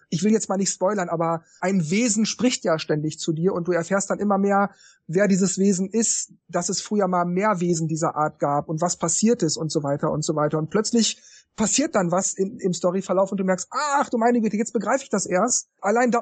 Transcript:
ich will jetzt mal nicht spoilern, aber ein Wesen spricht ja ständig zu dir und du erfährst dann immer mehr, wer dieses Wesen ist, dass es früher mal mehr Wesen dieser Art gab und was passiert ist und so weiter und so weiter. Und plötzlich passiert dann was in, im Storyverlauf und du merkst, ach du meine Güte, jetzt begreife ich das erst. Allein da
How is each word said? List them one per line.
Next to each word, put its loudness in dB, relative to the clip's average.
ich -2
will 4
jetzt 0
mal -2
nicht -2
spoilern, -2
aber -2
ein 0
Wesen 2
spricht -2
ja 0
ständig -4
zu -4
dir 0
und -4
du 0
erfährst -2
dann -2
immer 2
mehr, 2
wer 2
dieses 2
Wesen 2
ist, -2
dass -4
es -4
früher 0
mal 0
mehr 0
Wesen 0
dieser -2
Art -2
gab 0
und -2
was -2
passiert 2
ist 0
und -4
so -2
weiter -2
und -2
so -2
weiter. 0
Und -4
plötzlich 0
passiert 0
dann 0
was 0
in, -4
im -2
Storyverlauf 0
und -4
du -2
merkst, -2
ach 0
du -2
meine 4
Güte, 0
jetzt -4
begreife 0
ich -20
das -2
erst. 0
Allein 2
da 2